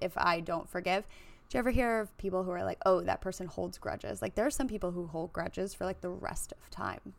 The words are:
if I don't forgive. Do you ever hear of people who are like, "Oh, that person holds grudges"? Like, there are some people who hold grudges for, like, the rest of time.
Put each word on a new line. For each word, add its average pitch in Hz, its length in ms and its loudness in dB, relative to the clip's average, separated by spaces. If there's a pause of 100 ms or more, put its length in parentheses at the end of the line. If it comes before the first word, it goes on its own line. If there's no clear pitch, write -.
if 180 160 -2
I 170 240 4
don't 170 280 -2
forgive. 180 360 0 (440)
Do - 80 0
you - 20 4
ever 247 120 2
hear 233 280 4
of 208 180 -4
people 185 260 0
who 185 80 -2
are 180 120 -2
like, 185 220 -2
"Oh, 185 160 8
that 185 180 2
person 185 280 -4
holds 180 300 -4
grudges"? - 440 -4
Like, - 140 -2
there 214 100 4
are 294 60 4
some 269 180 0
people 196 220 -2
who 175 160 -4
hold 160 260 -4
grudges 190 400 -4
for, - 100 -6
like, 185 160 -4
the 180 100 -4
rest - 440 -4
of - 160 -20
time. 98 320 -6 (180)